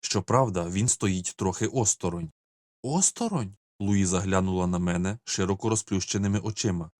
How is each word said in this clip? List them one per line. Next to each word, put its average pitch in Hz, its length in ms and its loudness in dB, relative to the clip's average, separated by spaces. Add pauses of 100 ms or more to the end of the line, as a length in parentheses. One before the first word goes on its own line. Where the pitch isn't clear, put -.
Щоправда, 101 640 2
він 101 180 2
стоїть 92 480 0
трохи 95 320 0
осторонь. 87 640 -2 (500)
«Осторонь?» 151 760 -2 (240)
Луїза 98 400 2
глянула 92 480 2
на 90 120 0
мене 90 440 0
широко 98 460 -2
розплющеними 101 680 0
очима. 92 600 -2